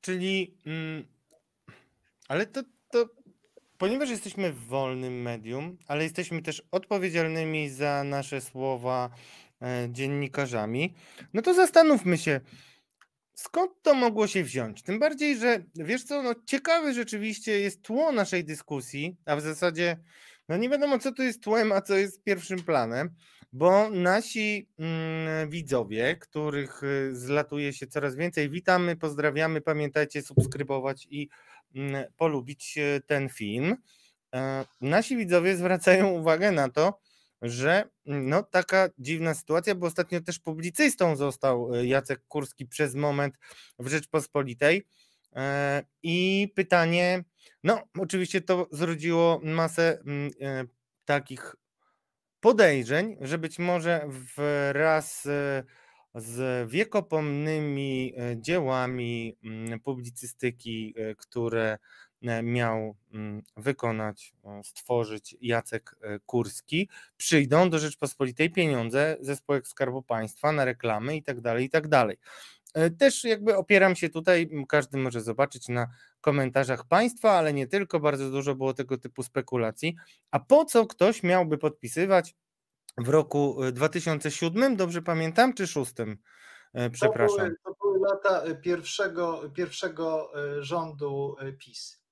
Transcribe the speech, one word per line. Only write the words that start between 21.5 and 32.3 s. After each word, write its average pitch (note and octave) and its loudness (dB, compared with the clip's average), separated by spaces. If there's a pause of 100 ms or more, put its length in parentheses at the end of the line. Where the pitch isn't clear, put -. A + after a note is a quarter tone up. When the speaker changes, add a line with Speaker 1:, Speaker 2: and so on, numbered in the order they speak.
Speaker 1:
a G3 2
co G3 0
jest G3 0
pierwszym F#3 -2
planem, C#3 0 (380)
bo F#3 6
nasi, G#3 0
mm, D#3+ -4
widzowie, B2+ -2
których, D3 -6
y, C#3 -2
zlatuje C#3+ -2
się C3+ -12
coraz C#3 -4
więcej, D#3 -2
witamy, F3 2
pozdrawiamy, D3+ 0
pamiętajcie D3+ 0
subskrybować C3+ -2
i, D3 -8 (460)
mm, C#3 -6 (120)
polubić, C#3+ -2